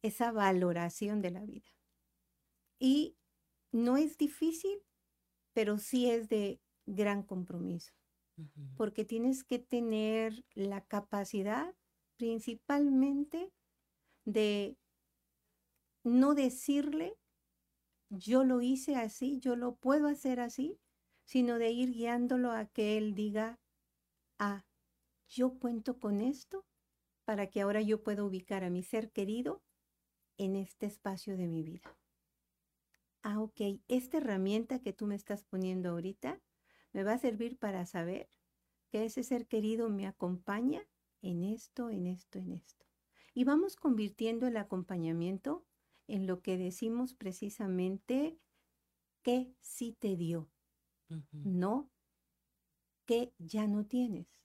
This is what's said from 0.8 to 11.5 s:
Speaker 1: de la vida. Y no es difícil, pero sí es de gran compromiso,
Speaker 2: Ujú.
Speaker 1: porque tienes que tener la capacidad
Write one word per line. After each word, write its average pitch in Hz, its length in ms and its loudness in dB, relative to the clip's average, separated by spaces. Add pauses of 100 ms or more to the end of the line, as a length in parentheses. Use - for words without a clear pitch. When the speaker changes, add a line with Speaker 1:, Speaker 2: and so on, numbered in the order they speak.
Speaker 1:
de 180 100 -2
la 185 140 -8
vida. - 240 -14 (1080)
Y 269 380 2 (540)
no 240 260 2
es 302 200 0
difícil, 330 680 -2 (720)
pero 214 240 2
sí 247 320 2
es 226 200 0
de 202 320 0 (240)
gran 202 380 0
compromiso, 180 680 -8 (440)
Speaker 2:
Ujú. 147 240 -16 (140)
Speaker 1:
porque 214 300 -2
tienes 247 380 0
que 247 160 -2
tener 220 920 0
la 196 320 -4
capacidad 208 880 -2 (420)